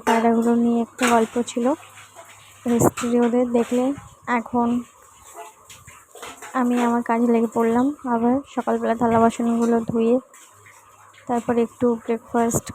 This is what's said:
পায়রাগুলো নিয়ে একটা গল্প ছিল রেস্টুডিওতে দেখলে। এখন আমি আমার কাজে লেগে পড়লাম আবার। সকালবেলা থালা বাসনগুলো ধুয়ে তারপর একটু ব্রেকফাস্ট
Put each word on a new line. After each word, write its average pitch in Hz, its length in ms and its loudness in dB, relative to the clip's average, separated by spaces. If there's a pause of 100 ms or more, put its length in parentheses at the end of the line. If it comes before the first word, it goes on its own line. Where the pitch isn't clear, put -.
পায়রাগুলো 233 440 2 (120)
নিয়ে 233 220 2
একটা - 280 -4
গল্প 226 220 0 (160)
ছিল 240 140 -4 (1040)
রেস্টুডিওতে 240 680 0 (160)
দেখলে। 247 260 0 (540)
এখন 240 300 -2 (1900)
আমি 247 160 0 (120)
আমার 233 220 0
কাজে 233 240 2
লেগে 226 220 2
পড়লাম 233 300 2 (280)
আবার। 233 220 2 (200)
সকালবেলা 226 460 -2
থালা 233 220 2
বাসনগুলো 233 540 2 (120)
ধুয়ে 233 260 2 (1120)
তারপর 240 260 -2 (120)
একটু 247 220 -2 (160)
ব্রেকফাস্ট 233 720 -2